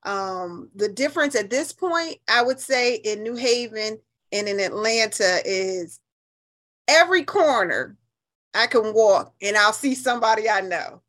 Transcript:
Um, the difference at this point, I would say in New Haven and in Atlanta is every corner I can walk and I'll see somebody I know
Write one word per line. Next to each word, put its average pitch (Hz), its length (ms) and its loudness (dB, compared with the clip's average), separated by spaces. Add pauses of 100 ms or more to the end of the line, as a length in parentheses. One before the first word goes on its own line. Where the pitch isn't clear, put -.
Um, 185 720 -8
the 208 140 -2
difference 285 460 -2
at 208 140 -2
this 277 220 -2
point, 330 460 -4 (100)
I 240 140 4
would 254 180 0
say 247 360 0
in 214 280 -6
New 233 120 -6
Haven 226 640 -4 (340)
and 202 160 -4
in 202 100 -4
Atlanta 214 880 0
is 185 540 -4 (920)
every 339 340 4
corner 208 720 0 (580)
I 226 140 2
can 220 260 0
walk 208 480 4
and 208 140 -2
I'll 208 160 6
see 254 240 -2
somebody 226 540 0
I 202 120 2
know 180 480 -8